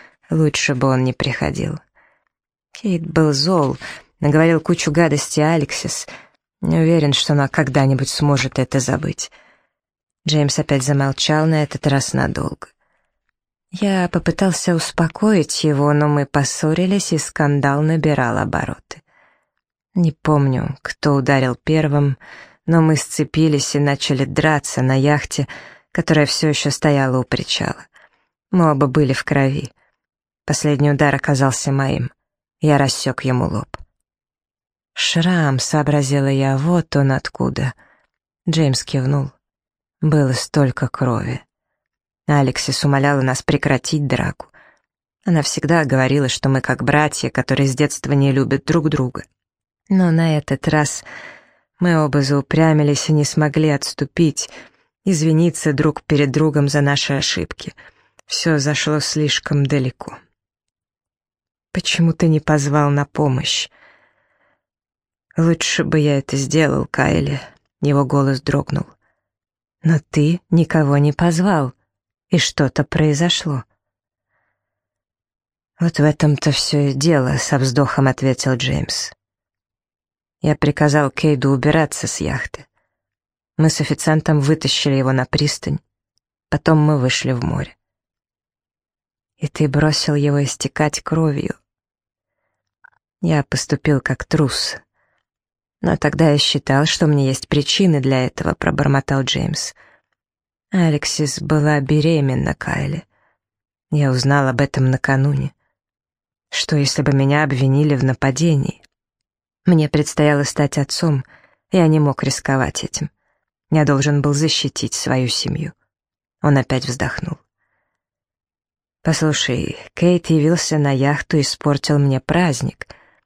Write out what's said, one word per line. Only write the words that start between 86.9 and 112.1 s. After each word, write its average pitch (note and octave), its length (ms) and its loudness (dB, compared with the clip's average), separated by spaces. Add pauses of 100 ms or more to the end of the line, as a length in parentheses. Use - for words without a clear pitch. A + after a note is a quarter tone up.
вышли B2+ 340 -2
в B2 100 -4
море. - 340 -6 (1600)
"И D3 120 -8
ты D3+ 200 -2
бросил D3 460 0
его C#3+ 300 2
истекать - 580 -4
кровью?" D#3 540 -2 (1600)
"Я D#3 240 0
поступил - 560 -2
как - 240 -6
трус. - 520 -2 (1040)
Но - 160 0
тогда D3+ 340 2
я D3 80 4
считал, C#3+ 480 0
что - 200 0
мне C#3+ 220 2
есть - 180 -6
причины D3 540 2
для C3 260 0
этого", - 280 -4
пробормотал C#3 680 0
Джеймс. D3 520 -6 (960)
"Алексис D#3 680 0
была D3 400 2
беременна, C#3+ 760 0
Кайли. C#3+ 480 -6 (880)
Я C#3+ 180 2
узнал C3+ 380 2
об B2 120 -2
этом C3 300 0
накануне. C3+ 640 0 (960)
Что, - 260 -4
если C#3+ 260 0
бы C#3+ 100 2
меня C#3 320 2
обвинили C3+ 500 2
в C3 80 0
нападении? C3+ 800 0 (840)
Мне D#3 220 4
предстояло D3 540 0
стать D3 360 -2
отцом, C#3+ 460 -2 (460)
я F3+ 160 4
не D#3 140 4
мог C#3+ 240 0